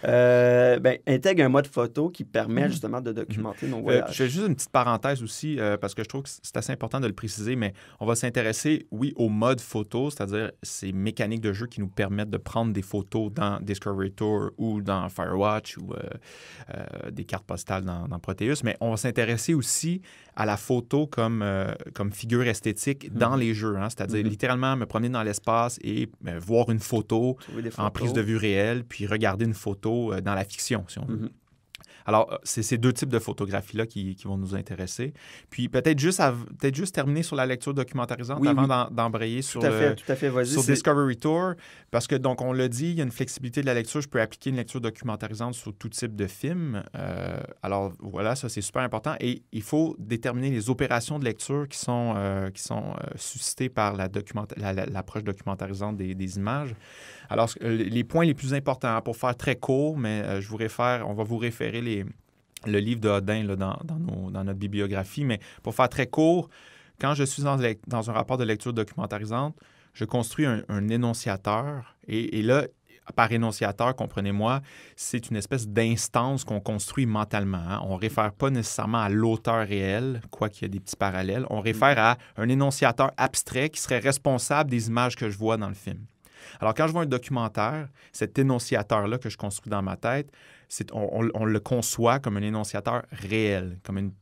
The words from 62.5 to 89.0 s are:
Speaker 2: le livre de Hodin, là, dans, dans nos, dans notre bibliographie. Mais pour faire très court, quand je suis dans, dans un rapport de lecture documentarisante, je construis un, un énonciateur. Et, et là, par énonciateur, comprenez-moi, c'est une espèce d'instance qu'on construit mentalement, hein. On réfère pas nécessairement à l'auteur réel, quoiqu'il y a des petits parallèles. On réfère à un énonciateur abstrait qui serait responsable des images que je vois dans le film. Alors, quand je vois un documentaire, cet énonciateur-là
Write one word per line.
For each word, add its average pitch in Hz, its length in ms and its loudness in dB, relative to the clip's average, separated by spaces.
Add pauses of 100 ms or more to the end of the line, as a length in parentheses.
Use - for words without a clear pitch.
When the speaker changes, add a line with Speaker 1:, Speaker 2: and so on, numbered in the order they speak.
Speaker 2:
le 104 120 2
livre 113 220 0
de 110 80 2
Hodin, 104 360 2
là, 98 120 -2
dans, 95 280 -2
dans 160 140 -6
nos, 95 340 -4
dans 98 100 -4
notre 98 160 -4
bibliographie. 101 680 -2
Mais 117 140 0 (240)
pour 117 120 -6
faire 127 140 4
très 123 200 0
court, 160 400 4 (520)
quand 143 140 2
je 143 100 2
suis 143 200 -2
dans, 139 120 2 (300)
dans 113 240 -2
un - 20 -4
rapport 117 240 0
de 127 80 0
lecture 110 280 -2
documentarisante, 110 840 -4 (380)
je 107 100 -4
construis 123 420 0
un, 113 220 2
un 104 200 0
énonciateur. 117 1080 -2 (120)
Et, 113 320 -2
et - 20 2
là, 127 240 6 (480)
par 113 180 6
énonciateur, 113 600 0
comprenez-moi, 107 680 0 (360)
c'est - 340 -6
une 113 60 0
espèce 107 320 -2
d'instance 117 760 2
qu'on 104 160 -2
construit 110 460 -2
mentalement, 104 520 0
hein. 87 260 -4
On 95 120 -2
réfère 107 360 0
pas 135 180 2
nécessairement 113 520 0
à 104 60 2
l'auteur 113 580 2
réel, 104 540 0 (100)
quoiqu'il - 320 -4
y 107 40 -4
a - 20 -4
des 98 120 -4
petits - 160 -10
parallèles. 95 540 0
On 107 100 -2
réfère 113 380 6
à 117 200 6 (180)
un 110 120 0
énonciateur 135 680 4
abstrait 131 540 0
qui - 100 -10
serait 127 200 0
responsable 139 720 2
des 117 180 0
images 120 280 2
que 110 140 -2
je 101 80 -8
vois 110 180 2
dans 104 120 -4
le 98 60 -6
film. 98 260 -10 (600)
Alors, 110 140 2
quand 160 120 2
je 156 60 0
vois 170 100 0
un 160 40 0
documentaire, 127 840 -2 (240)
cet 107 260 -2
énonciateur-là 117 800 2